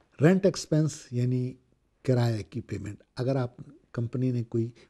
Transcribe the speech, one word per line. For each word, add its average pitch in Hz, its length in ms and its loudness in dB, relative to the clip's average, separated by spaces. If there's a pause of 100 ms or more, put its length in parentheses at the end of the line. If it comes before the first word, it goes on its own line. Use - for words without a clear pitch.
(220)
रेंट 185 240 6
एक्सपेंस - 680 0
यानी 123 420 -2 (500)
किराए 117 380 2
की - 180 -10
पेमेंट। 101 360 -10 (200)
अगर 131 200 -2
आप, 123 200 -4 (360)
कंपनी 127 380 -2
ने 120 120 -2
कोई 117 280 -2 (180)